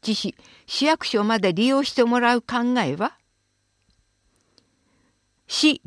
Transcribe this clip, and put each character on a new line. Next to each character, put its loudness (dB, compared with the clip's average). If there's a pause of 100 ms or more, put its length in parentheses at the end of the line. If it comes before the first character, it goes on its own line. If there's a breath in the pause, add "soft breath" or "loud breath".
置 -2
し、 -6 (320 soft breath)
市 -2
役 0
所 0
ま 0
で 0
利 2
用 2
し -8
て 2
も 2
ら 2
う 0
考 -2
え -2
は？ -4 (2250)
市 2